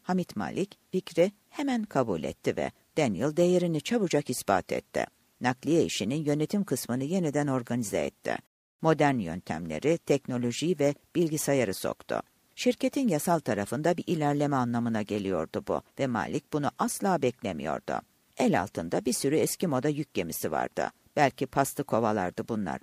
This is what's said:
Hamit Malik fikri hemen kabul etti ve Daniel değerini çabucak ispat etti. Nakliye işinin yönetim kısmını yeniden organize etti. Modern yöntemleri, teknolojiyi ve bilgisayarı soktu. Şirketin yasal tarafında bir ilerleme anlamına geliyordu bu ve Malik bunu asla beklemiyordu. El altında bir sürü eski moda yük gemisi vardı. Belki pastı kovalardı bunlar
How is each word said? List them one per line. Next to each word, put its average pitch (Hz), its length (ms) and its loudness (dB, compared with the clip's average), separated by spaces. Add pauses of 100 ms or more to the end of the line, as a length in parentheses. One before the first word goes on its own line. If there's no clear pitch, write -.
Hamit 180 340 -2
Malik 104 420 -4 (120)
fikri 185 420 0 (180)
hemen 262 320 -2
kabul 113 400 0
etti 76 340 -4
ve 71 160 -4 (240)
Daniel 135 400 0
değerini 175 440 2
çabucak 185 500 0
ispat 98 420 0
etti. - 340 -2 (340)
Nakliye 131 440 2
işinin 120 400 -2
yönetim 151 400 0
kısmını 127 400 -2
yeniden 147 420 0
organize 120 520 -2
etti. 71 380 -2 (460)
Modern 147 360 4
yöntemleri, 87 800 -2
teknolojiyi 135 800 0
ve 143 160 4 (200)
bilgisayarı 143 600 2
soktu. - 480 -4 (320)
Şirketin 254 540 0
yasal 165 300 2
tarafında 131 580 0
bir 165 100 -6
ilerleme 147 500 2
anlamına 120 460 0
geliyordu 95 640 -2
bu 82 140 0 (160)
ve 135 80 0
Malik 110 460 -4
bunu 147 260 0
asla 190 440 0
beklemiyordu. 76 800 -2 (360)
El 190 240 4
altında 98 440 -4
bir 247 80 0
sürü 143 240 0
eski - 300 0
moda 135 220 0
yük 147 260 -4
gemisi 85 360 -4
vardı. 64 400 -2 (260)
Belki 139 300 2
pastı - 380 0
kovalardı 107 640 0
bunlar 98 340 -4